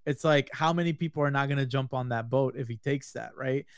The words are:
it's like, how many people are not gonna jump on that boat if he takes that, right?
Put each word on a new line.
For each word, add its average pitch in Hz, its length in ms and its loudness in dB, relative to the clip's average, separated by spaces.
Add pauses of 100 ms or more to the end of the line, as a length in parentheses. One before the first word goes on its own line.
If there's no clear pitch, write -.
it's 147 180 0
like, 147 300 6
how 160 180 2
many 170 220 2
people 156 280 -2
are 143 80 4
not 139 200 2
gonna 139 160 2
jump 131 260 -2
on 127 160 -2
that 117 220 -2
boat 131 260 2
if 127 120 -6
he 120 100 -6
takes 139 340 -4
that, 117 240 -10
right? 131 300 -2 (120)